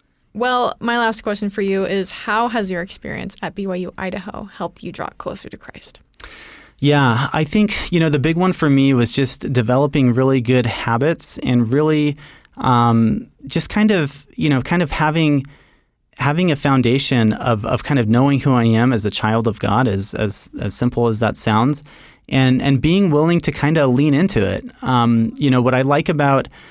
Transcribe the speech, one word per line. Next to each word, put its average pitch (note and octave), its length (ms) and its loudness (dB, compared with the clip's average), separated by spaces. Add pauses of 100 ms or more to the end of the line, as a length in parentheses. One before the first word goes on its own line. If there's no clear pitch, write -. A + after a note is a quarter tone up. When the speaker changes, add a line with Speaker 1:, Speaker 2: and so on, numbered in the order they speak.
(340)
Speaker 1:
Well, B3 460 -2
my A#3 180 -2
last A3+ 240 -2
question G#3 280 -4
for G#3 120 -4
you G3 240 0
is, F#3+ 260 -4
how A3+ 380 -4
has A3 200 -4
your F3+ 120 -6
experience - 600 -10
at F#3+ 140 -10
B G3 100 -6
Y F#3 120 -4
U F3+ 200 -8
Idaho F#3+ 460 -10
helped F3+ 400 -10
you F3 80 -12
draw - 260 -10
closer - 320 -10
to - 80 -16
Christ? - 420 -20 (800)
Speaker 2:
Yeah, C#3 540 2
I D#3 100 -2
think, - 480 -2
you F3 80 2
know, D#3+ 100 2
the D3 100 0
big D#3+ 180 0
one F#3 160 2
for D#3+ 160 0
me C#3 240 4
was A#2+ 180 2
just - 420 -2
developing B2+ 600 2
really C3 280 2
good B2 240 2
habits A#2 760 -2
and A#2+ 320 0
really, D3+ 460 2 (400)
um, A#2 680 2 (180)
just E3 240 -4
kind G#3+ 220 2
of, D#3+ 340 -2 (100)
you D#3 140 -2
know, C3+ 120 2
kind F3 200 0
of D#3+ 100 -4
having, D3+ 540 0 (720)
having D#3 340 0
a C#3+ 40 0
foundation B2+ 800 2
of, A2 320 -2
of A#2+ 180 -2
kind C#3+ 160 0
of A2+ 80 0
knowing C3 320 2
who C#3 140 2
I A#2+ 120 2
am A#2 280 4
as G#2+ 120 2
a G2+ 60 -2
child A2 360 0
of G#2 120 -2
God, A2 280 0
as, G2 260 -2
as, - 360 -2 (100)
as A2+ 140 -4
simple B2 340 0
as A2 120 -2
that A2 180 0
sounds, A#2 460 0 (460)
and, C3 320 2
and C#3 200 0
being F3 300 2
willing D#3+ 300 2
to - 100 -2
kinda D3 340 0
lean C3+ 280 2
into D3 280 2
it. F#2+ 240 -2 (160)
Um, A#2 560 2
you C#3+ 140 2
know, B2+ 100 4
what B2+ 140 2
I C3 80 2
like C#3+ 260 0
about, C#3 380 2 (220)